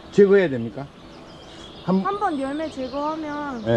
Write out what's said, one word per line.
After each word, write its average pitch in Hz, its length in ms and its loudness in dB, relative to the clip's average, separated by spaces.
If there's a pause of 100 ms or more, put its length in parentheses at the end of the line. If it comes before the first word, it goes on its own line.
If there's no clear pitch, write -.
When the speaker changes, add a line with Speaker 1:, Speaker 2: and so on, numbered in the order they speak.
(120)
Speaker 1:
제거해야 196 360 8
됩니까? 123 380 -6 (960)
한 190 200 2
Speaker 2:
한 403 160 -2
번 349 180 0
열매 277 320 -4
제거하면, 285 960 -6
Speaker 1:
예. 113 100 0